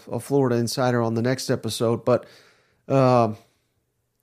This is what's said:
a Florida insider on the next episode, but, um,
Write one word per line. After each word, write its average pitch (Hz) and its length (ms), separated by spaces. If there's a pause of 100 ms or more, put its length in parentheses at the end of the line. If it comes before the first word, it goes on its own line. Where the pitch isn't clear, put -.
(100)
a 117 80
Florida 131 380
insider 120 440
on 117 140
the 113 80
next 127 280
episode, 117 540
but, 123 220 (640)
um, 127 480 (880)